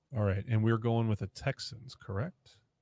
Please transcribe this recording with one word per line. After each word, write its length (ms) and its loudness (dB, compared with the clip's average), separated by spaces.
All 100 2
right. 240 2
And 140 4
we're 160 4
going 300 2
with 120 0
the 80 -4
Texans, 680 -8
correct? 600 -8